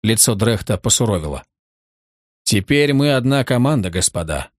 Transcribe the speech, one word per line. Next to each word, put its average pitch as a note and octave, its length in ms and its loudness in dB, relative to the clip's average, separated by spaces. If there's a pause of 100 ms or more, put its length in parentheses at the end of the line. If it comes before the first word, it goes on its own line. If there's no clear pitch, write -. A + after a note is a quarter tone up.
Лицо A2 320 0
Дрехта G#2+ 420 -2
посуровило. F2 640 -2 (1000)
«Теперь C#3+ 480 2
мы C#3+ 200 2
одна C3+ 300 0
команда, B2 460 0
господа. E2 680 -4